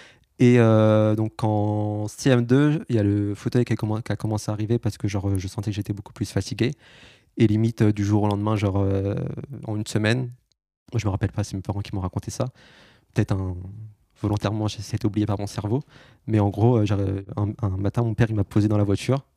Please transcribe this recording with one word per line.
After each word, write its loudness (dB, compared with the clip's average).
Et, 8
euh, 4
donc -4
en -2
C 0
M 4
deux, 2
il -2
y 4
a 2
le 0
fauteuil 0
qui -2
a -2
commen-, -4
qui -6
a -2
commencé -4
à -2
arriver -2
parce -4
que -4
genre, -2
euh, 0
je -6
sentais -6
que -4
j'étais -4
beaucoup -14
plus -6
fatigué. -2
Et 6
limite, 2
euh, 4
du 0
jour 4
au 2
lendemain, 0
genre, 0
euh, 0
en -6
une -6
semaine, 0
je 0
me 0
rappelle -2
pas, -4
c'est -6
mes -6
parents -6
qui -10
m'ont -4
raconté -6
ça. -2
Peut-être 0
un, -4
volontairement, -2
j'ai, -8
ça -10
a -2
été -4
oublié 0
par -2
mon -6
cerveau. -4
Mais 2
en 4
gros, 4
euh, 2
j'ai, 0
un, -4
un -2
matin, -2
mon 0
père, 2
il -2
m'a 0
posé 2
dans 2
la 4
voiture, 0